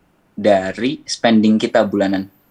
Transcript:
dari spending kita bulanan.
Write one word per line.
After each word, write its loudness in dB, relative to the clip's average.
dari -2
spending 2
kita 0
bulanan. -2